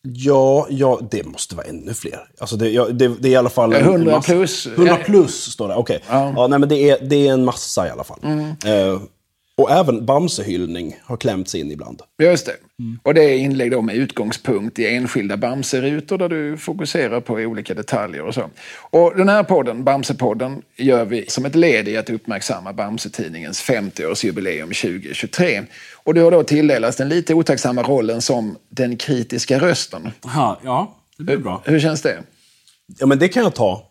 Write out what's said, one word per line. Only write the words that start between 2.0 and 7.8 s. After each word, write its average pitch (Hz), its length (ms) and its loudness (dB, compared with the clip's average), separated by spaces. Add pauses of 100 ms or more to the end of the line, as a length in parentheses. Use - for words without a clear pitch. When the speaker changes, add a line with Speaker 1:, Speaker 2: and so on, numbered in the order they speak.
Speaker 1:
Alltså 117 160 -8
det, 110 140 0
ja, 117 160 4
det, 123 220 2
det 120 200 0
är 131 40 6
i 131 40 8
alla 123 140 6
fall 117 240 2
Speaker 2:
Ja, - 60 4
Speaker 1:
en 139 60 6
Speaker 2:
hundra 170 260 4
Speaker 1:
massa. 151 220 2
Speaker 2:
plus. 180 340 0
Speaker 1:
Hundra 170 320 4
Speaker 2:
Ja. - 60 -8
Speaker 1:
plus - 460 4
står 107 160 -6
det, 95 80 -4
okej. 113 240 -2 (100)
Speaker 2:
Ja. 139 260 0
Speaker 1:
Ja, 123 120 4
nej, 139 120 4
men 143 100 4
det 143 200 4
är, 139 120 6
det 143 260 2
är 135 60 4
en 127 120 2
massa 101 420 -2